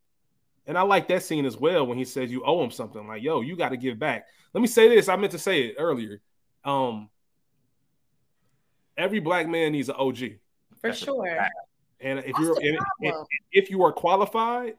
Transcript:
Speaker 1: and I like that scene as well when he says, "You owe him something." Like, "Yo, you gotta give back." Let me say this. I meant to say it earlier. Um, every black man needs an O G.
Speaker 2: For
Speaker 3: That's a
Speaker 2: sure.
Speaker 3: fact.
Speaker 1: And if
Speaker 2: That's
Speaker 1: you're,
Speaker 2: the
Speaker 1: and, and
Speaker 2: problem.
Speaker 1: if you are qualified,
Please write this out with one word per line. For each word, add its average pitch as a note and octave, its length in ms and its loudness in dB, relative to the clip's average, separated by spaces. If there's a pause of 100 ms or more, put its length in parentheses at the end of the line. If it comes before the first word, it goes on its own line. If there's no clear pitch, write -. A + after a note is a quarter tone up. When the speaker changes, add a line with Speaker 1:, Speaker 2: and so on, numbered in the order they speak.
(640)
Speaker 1:
and D#3+ 120 -4
I F#3 60 4
like G3 260 2
that F3+ 140 0
scene D3+ 220 -2
as A2+ 120 -4
well D#3 280 2
when A#2+ 120 -4
he B2+ 80 -4
says, B2+ 260 -6
"You B2+ 140 -6
owe D#3+ 180 2
him A#2 80 -4
something." G#2+ 340 -12
Like, G#2+ 160 -12
"Yo, C#3 200 0
you E3 160 -8
gotta C3+ 180 -2
give A#2+ 240 -6
back." C3 280 -4 (260)
Let G3 80 0
me A#3+ 60 2
say A3+ 200 8
this. A3 220 8
I F#3 80 2
meant F#3+ 160 -2
to E3+ 60 -10
say F3 240 0
it G#2+ 140 -6
earlier. A#2+ 440 -4 (420)
Um, B2 460 -2 (1900)
every F#3 220 0
black E3 300 0
man D#3+ 240 0
needs C3+ 160 -2
an C3+ 80 -4
O C3+ 160 0
G. A2 240 -8 (420)
Speaker 2:
For A3+ 120 -2
Speaker 3:
That's A3+ 100 -8
a - 40 -8
Speaker 2:
sure. C4 200 -4
Speaker 3:
fact. D#3+ 280 -2 (460)
Speaker 1:
And C3+ 200 -4
if C3 80 -12
Speaker 2:
That's C3 120 -4
Speaker 1:
you're, D#3+ 160 2
Speaker 2:
the - 60 -2
Speaker 1:
and, D3+ 160 0 (240)
and D#3 100 -2
Speaker 2:
problem. D#3 160 -8 (240)
Speaker 1:
if F#3+ 180 4
you F#3+ 140 2
are D#3 80 6
qualified, A3+ 880 0